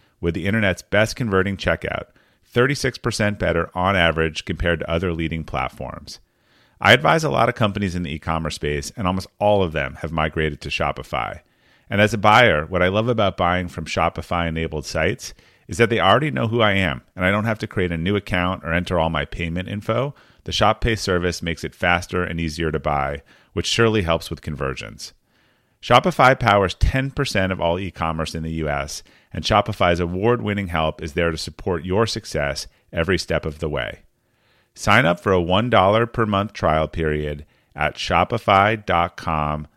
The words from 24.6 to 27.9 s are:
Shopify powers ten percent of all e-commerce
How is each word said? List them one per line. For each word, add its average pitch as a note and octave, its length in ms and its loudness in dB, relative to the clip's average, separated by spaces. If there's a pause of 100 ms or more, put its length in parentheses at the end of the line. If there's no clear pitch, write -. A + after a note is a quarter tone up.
Shopify C3 560 4
powers G2+ 380 2
ten C3+ 360 0
percent F#2+ 420 -2
of F2+ 80 -6
all E2+ 180 0
e-commerce D#2+ 560 -4